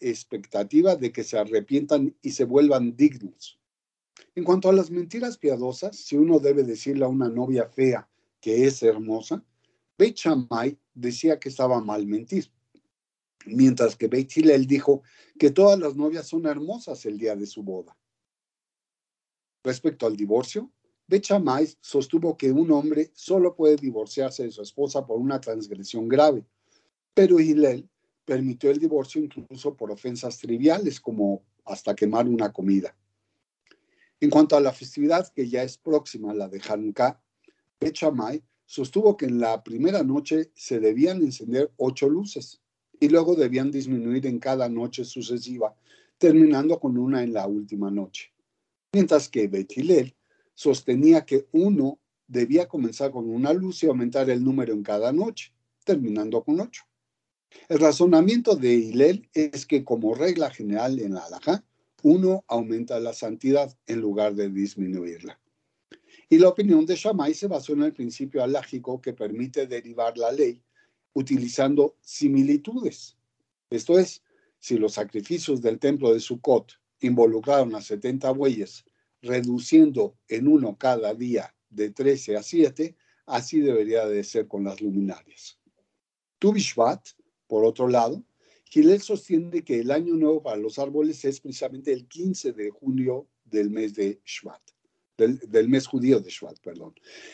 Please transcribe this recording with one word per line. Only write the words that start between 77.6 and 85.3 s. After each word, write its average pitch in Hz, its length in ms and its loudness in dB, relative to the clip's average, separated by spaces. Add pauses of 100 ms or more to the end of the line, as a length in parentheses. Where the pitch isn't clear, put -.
a 104 60 -10
setenta 127 500 -4
bueyes, 131 540 -4 (360)
reduciendo 123 960 2 (100)
en 117 200 -4
uno 131 300 2
cada 123 360 -2
día 117 420 -6 (140)
de 104 200 -6
trece 135 460 -2
a 104 80 -6
siete, 160 520 0 (300)
así 123 340 -4
debería 113 480 0
de 104 160 -2
ser 107 240 -6
con 101 160 -8
las 98 180 -8
luminarias. - 800 -8 (800)